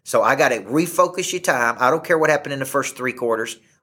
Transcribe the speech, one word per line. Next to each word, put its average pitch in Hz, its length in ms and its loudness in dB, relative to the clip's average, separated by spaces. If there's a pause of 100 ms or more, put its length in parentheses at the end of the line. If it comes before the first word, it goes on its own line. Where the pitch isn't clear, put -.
So 117 180 0
I 123 140 4
gotta 131 220 2
refocus 170 760 -2
your 180 100 -6
time. 120 380 0
I 127 100 4
don't 160 140 0
care 165 160 2
what 156 100 4
happened 143 240 0
in 139 60 -8
the 135 60 -4
first 135 300 -4
three 127 180 -4
quarters. 113 440 -2 (260)